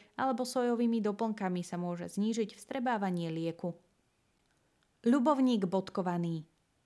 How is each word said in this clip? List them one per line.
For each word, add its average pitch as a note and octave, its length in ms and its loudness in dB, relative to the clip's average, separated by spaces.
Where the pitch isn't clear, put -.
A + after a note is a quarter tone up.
alebo B3+ 320 0
sójovými A#3+ 560 2
doplnkami G3+ 640 -2
sa - 80 -8
môže F3 400 -4
znížiť G#3+ 400 0
vstrebávanie G3+ 800 -2
lieku. E3 400 -4
Ľubovník B3+ 640 4
bodkovaný. F3 800 -2